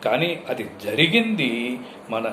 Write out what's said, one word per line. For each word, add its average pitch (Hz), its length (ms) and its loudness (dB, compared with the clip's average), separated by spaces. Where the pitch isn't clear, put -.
కానీ 151 440 2
అది 110 200 -4
జరిగింది 127 960 2
మన 113 220 -2